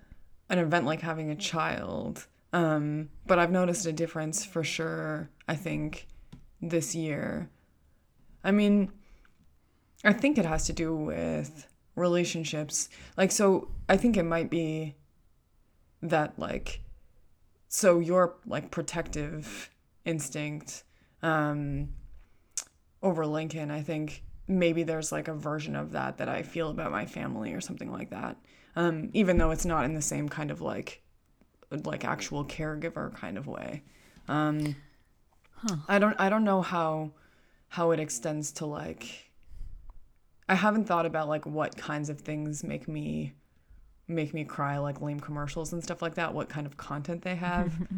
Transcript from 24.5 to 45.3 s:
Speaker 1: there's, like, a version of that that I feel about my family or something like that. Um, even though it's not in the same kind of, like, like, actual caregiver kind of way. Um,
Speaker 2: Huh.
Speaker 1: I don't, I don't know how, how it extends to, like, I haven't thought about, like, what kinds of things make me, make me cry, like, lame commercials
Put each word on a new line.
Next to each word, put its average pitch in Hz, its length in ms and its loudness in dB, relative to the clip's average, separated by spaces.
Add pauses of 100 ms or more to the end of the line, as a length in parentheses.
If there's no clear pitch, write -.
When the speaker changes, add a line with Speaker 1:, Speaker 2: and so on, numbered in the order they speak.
Speaker 1:
there's, 160 280 -2
like, 151 160 -2
a 160 80 -4
version 151 400 -2
of 151 160 -4
that 135 260 -2
that 123 100 -2
I 123 140 -2
feel 160 280 -4
about - 220 -4
my 104 140 -2
family - 480 -6
or 185 80 -4
something - 300 -8
like - 180 -8
that. - 280 -8 (380)
Um, 165 380 0
even 185 240 6
though 160 140 6
it's 156 140 -2
not 160 200 2
in 156 80 0
the 156 80 -2
same 147 260 -2
kind 147 220 -4
of, 151 120 -8
like, - 420 -6 (800)
like, 151 200 -4
actual 143 420 -4
caregiver 156 680 -6
kind - 240 -10
of 143 80 -8
way. - 380 -8 (440)
Um, 151 480 0 (760)
Speaker 2:
Huh. 208 240 -4 (140)
Speaker 1:
I 202 100 6
don't, 208 200 6
I 190 100 6
don't 220 160 4
know 196 160 6
how, 160 500 0 (560)
how 170 240 4
it 156 80 4
extends 151 540 -2
to, 160 120 -6
like, - 640 -10 (1160)
I 185 80 6
haven't 208 300 4
thought 170 200 2
about, 156 240 -2
like, 151 160 -2
what 151 320 -2
kinds 147 320 -4
of 147 120 -8
things 151 420 -6
make 147 240 -6
me, 151 460 -4 (760)
make 160 260 -2
me 156 120 -4
cry, 143 340 -2
like, 143 200 -4
lame 147 200 -4
commercials 147 540 -6